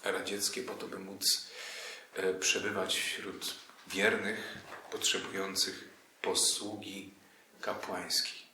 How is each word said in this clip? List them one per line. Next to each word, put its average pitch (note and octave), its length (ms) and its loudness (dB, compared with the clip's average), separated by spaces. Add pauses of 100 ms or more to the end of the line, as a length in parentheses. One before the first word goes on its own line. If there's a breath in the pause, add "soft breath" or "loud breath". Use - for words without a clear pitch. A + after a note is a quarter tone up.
radzieckie G2+ 600 0
po - 100 -6
to, - 140 -6
by G2+ 120 -6
móc, - 480 0 (680 loud breath)
e, F#2+ 180 2
przebywać G2+ 640 2
wśród - 580 -4 (320)
wiernych, G#2 720 2 (340)
potrzebujących F#2+ 960 0 (320)
posługi G2 920 2 (480 loud breath)
kapłańskiej. - 920 0